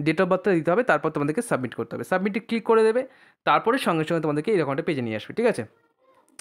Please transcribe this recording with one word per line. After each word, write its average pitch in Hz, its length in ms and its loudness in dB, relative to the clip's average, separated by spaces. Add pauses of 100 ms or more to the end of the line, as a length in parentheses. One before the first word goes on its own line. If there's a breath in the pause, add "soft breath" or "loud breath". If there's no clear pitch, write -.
date 156 180 0
of 190 60 2
বার্থটা 185 280 0
দিতে 165 180 2
হবে, 202 120 2
তারপর 160 280 0
তোমাদেরকে 151 320 -2
সাবমিট 127 320 -4
করতে 117 220 -8
হবে। 120 80 -8
সাবমিটে 190 360 -2
ক্লিক 226 240 -6
করে 226 180 4
দেবে, 226 240 2 (380 soft breath)
তারপরে 160 340 2
সঙ্গে 165 260 0
সঙ্গে 165 180 -2
তোমাদেরকে 151 300 0
এরকম 156 180 2
একটা 135 120 -2
পেজে 143 200 -2
নিয়ে 110 140 -4
আসবে, - 180 -12
ঠিক 233 120 0
আছে? 147 200 0 (760)